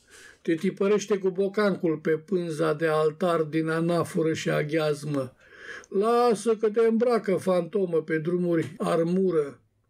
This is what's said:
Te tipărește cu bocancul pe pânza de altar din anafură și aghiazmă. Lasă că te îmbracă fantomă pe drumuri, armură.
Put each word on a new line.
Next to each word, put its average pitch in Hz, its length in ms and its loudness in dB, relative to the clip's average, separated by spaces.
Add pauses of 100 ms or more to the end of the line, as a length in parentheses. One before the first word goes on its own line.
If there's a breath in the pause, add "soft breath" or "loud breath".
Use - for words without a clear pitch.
(420 loud breath)
Te 165 120 0
tipărește 196 640 0
cu 190 120 0
bocancul 190 680 0
pe 160 120 -2
pânza 160 640 -2
de 160 120 -2
altar 156 560 0
din 160 260 -2
anafură 165 640 0
și 156 180 -4
aghiazmă. 147 840 -2 (520 loud breath)
Lasă 226 680 2
că 220 140 0
te 226 100 0
îmbracă 226 560 2
fantomă 175 640 0
pe 160 160 -2
drumuri, 170 600 0
armură. 170 800 0 (300)